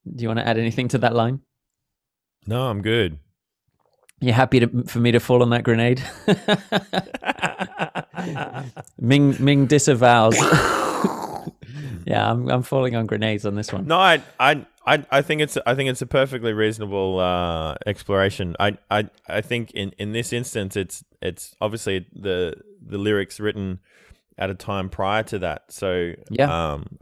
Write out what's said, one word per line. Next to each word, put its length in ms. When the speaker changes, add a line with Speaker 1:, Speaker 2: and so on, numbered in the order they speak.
Speaker 1:
Do 180
you 60
wanna 140
add 160
anything 300
to 100
that 160
line? 280
Speaker 2:
No, 240
I'm 120
good. 360
Speaker 1:
You're 140
happy 240
to, 300
for 100
me 140
to 80
fall 220
on 80
that 120
grenade? 400
<laughs> 2250
Ming, 440
Ming 240
disavows. 760
<laughs> 40
Yeah, 240
I'm, 180
I'm 140
falling 340
on 100
grenades 380
on 100
this 160
one. 160
Speaker 2:
No, 120
I, 240
I, 240
I, 240
I 100
think 220
it's, 240
I 80
think 160
it's 100
a 60
perfectly 480
reasonable, 640
uh, 540
exploration. 760
I, 200
I, 200
I 140
think 300
in, 260
in 140
this 200
instance, 420
it's, 300
it's 400
obviously 540
the, 400
the 160
lyrics 440
written 400
at 100
a 60
time 340
prior 360
to 160
that. 300
So, 440
Speaker 1:
Yeah. 420
Speaker 2:
um, 300